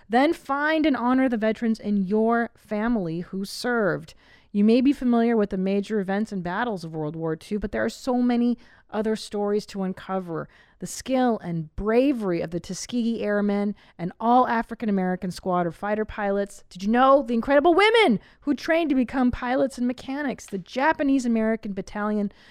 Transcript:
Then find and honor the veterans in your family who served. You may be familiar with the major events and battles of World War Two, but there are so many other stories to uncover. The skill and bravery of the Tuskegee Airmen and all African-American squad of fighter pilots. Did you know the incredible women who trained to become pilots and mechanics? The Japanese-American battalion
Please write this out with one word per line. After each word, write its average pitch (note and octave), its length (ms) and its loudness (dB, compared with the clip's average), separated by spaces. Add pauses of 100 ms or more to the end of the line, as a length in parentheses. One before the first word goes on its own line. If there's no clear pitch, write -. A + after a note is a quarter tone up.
Then C4 240 4
find D4+ 540 0
and D4 100 4
honor C4 320 2
the A#3+ 100 -2
veterans A3 420 -2
in G#3 240 0
your A3 520 0
family G#3 680 -4
who F#3+ 240 -8
served. G3 680 -2 (380)
You G3+ 120 2
may A3+ 180 6
be C#4 120 4
familiar A#3 420 2
with G3+ 140 2
the G3 80 -6
major G3+ 420 -2
events G3 320 -4
and F#3+ 120 -6
battles F#3+ 400 -6
of E3 100 -12
World D#3 220 -6
War D#3+ 200 -4
Two, G#3 220 -8
but G#3 140 -6
there A3 120 -2
are A3+ 60 0
so B3 320 -2
many A#3+ 380 2 (320)
other A3 240 -2
stories G#3 500 -4
to G3 160 -8
uncover. F#3 680 -6 (300)
The - 80 -12
skill B3+ 560 0
and E3 340 -8
bravery A3 680 0
of E3 100 -8
the F3 80 -4
Tuskegee A3+ 640 -4
Airmen G3+ 500 0 (240)
and F3 220 -6
all A#3+ 280 4
African-American G3+ 840 -2
squad F3+ 340 -2
of E3+ 100 -4
fighter G#3+ 300 -2
pilots. G3+ 640 -4
Did F3+ 140 -14
you G3+ 60 -2
know C4+ 340 6
the A#3 100 -4
incredible C#4 400 4
women G4+ 460 6 (220)
who D4 120 0
trained D#4+ 380 0
to C#4+ 40 2
become B3+ 360 0
pilots B3+ 480 -2
and A#3+ 80 -2
mechanics? C4+ 580 -6
The G3 140 -8
Japanese-American A#3+ 1120 0
battalion G#3 580 -4 (200)